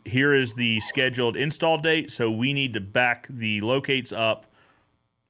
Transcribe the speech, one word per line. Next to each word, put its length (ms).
here 280
is 200
the 260
scheduled 560
install 420
date. 320
So 220
we 220
need 220
to 40
back 500
the 300
locates 540
up 320